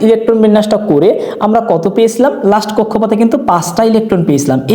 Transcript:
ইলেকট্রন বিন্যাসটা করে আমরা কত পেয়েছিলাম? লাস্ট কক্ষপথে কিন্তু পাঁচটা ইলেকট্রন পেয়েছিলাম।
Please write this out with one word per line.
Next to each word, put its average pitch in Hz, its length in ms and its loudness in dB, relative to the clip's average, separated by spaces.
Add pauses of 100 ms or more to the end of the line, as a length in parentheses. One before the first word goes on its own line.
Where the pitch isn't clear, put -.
ইলেকট্রন 226 380 2
বিন্যাসটা 214 340 2 (120)
করে 151 200 2 (360)
আমরা 214 140 0 (120)
কত 165 120 0 (120)
পেয়েছিলাম? 226 360 2 (200)
লাস্ট 214 260 -2
কক্ষপথে 220 440 -2
কিন্তু 233 160 2 (120)
পাঁচটা 170 320 -2 (100)
ইলেকট্রন 220 360 0
পেয়েছিলাম। 139 320 0 (160)